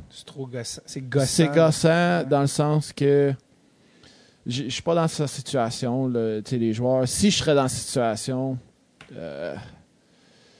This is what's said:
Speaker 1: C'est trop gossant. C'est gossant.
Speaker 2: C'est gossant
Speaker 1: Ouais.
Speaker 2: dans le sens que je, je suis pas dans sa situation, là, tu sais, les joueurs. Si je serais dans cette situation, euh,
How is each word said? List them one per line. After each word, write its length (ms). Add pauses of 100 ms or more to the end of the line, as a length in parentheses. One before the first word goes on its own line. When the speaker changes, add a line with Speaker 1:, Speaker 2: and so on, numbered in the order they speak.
(120)
Speaker 1:
C'est 140
trop 220
gossant. 380
C'est 160
gossant. 260
Speaker 2:
C'est 200
gossant 720
Speaker 1:
Ouais. 60
Speaker 2:
dans 160
le 60
sens 460
que 400 (1120)
je, 180
je 40
suis 140
pas 120
dans 120
sa 200
situation, 800
là, 360
tu 80
sais, 60
les 160
joueurs. 340
Si 240
je 60
serais 180
dans 120
cette 120
situation, 800 (580)
euh, 400 (1040)